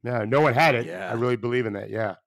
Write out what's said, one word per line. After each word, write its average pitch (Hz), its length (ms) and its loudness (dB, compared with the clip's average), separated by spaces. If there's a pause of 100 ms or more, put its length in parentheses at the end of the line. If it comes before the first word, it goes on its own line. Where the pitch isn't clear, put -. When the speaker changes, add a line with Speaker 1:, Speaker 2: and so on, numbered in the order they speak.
Speaker 1:
Yeah, 117 240 -2
no 135 160 4
one 139 100 4
had 147 220 4
it. 113 100 0
Speaker 2:
Yeah. 90 260 -8
Speaker 1:
I 117 40 -2
really 123 220 0
believe 120 280 -2
in 107 80 -4
that. 101 160 -8
Yeah. 107 280 -4 (100)